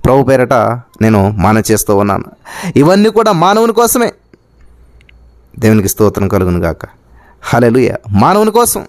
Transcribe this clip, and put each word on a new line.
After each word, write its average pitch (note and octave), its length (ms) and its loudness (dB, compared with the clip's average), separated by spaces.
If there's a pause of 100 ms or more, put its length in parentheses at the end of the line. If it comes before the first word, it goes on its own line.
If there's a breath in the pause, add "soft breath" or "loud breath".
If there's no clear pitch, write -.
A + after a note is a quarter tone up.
ప్రభు C3 180 2
పేరట B2+ 300 0 (500)
నేను G#2+ 280 2
మనవి G#2+ 420 0
చేస్తూ G#2 240 0
ఉన్నాను. G2+ 280 -2 (520 loud breath)
ఇవన్నీ F#3 320 4
కూడా G#3+ 240 0
మానవుని G#3 400 0
కోసమే. A#3 400 -2 (1500)
దేవునికి A2 300 0
స్తోత్రం G2 400 -2
కలుగును F#2 300 -2
గాక. E2+ 200 -4 (640 soft breath)
హల్లెలూయా. A#2+ 540 0 (140)
మానవుని F3 400 2
కోసం. A3 380 -2